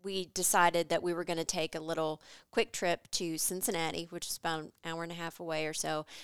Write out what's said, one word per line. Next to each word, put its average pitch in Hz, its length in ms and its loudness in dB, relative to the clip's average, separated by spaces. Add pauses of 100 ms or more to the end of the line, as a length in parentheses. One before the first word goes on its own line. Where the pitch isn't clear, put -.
we 190 260 -2
decided 175 560 6
that 170 140 2
we 175 100 2
were 170 120 -2
gonna 165 200 -2
take 160 300 -2
a 165 60 -6
little 156 420 -2 (300)
quick 220 200 2
trip - 380 0
to 165 260 -2
Cincinnati, 170 760 0
which 170 200 -8
is - 80 -6
about 165 220 -2
an 151 120 -10 (120)
hour 165 180 -4
and 170 100 -6
a 170 40 -10
half 165 240 -8
away 160 260 0
or 156 80 -4
so, 156 320 -2 (160)